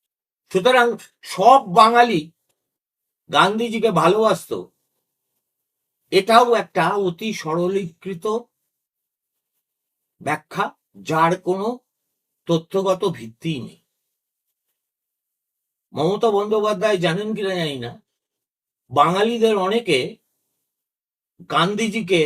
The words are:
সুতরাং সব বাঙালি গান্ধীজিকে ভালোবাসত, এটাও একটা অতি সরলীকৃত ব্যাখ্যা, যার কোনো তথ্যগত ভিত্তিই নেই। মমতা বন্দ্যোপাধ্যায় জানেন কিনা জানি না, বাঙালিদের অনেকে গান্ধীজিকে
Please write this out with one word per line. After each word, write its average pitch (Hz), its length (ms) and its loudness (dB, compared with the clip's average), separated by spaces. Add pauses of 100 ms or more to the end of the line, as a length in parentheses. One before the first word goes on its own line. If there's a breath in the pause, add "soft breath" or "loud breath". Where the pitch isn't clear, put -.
(520)
সুতরাং 240 360 2 (460)
সব 233 260 6 (200)
বাঙালি 233 420 4 (1080)
গান্ধীজিকে 220 600 2 (120)
ভালোবাসত, 196 500 0 (1600)
এটাও 226 360 4 (140)
একটা 170 240 -2 (220)
অতি 214 220 -6 (120)
সরলীকৃত 180 840 -6 (2000)
ব্যাখ্যা, 151 440 -6 (440)
যার 160 240 2 (140)
কোনো 196 200 -4 (800)
তথ্যগত 185 540 -2 (160)
ভিত্তিই 117 480 -10
নেই। - 160 -20 (2000)
মমতা 196 420 0
বন্দ্যোপাধ্যায় 208 680 0
জানেন 196 300 -4
কিনা 196 260 -6
জানি 143 240 -6
না, 117 60 -12 (1000)
বাঙালিদের 208 640 2 (120)
অনেকে 208 300 0 (1600)
গান্ধীজিকে 190 720 -2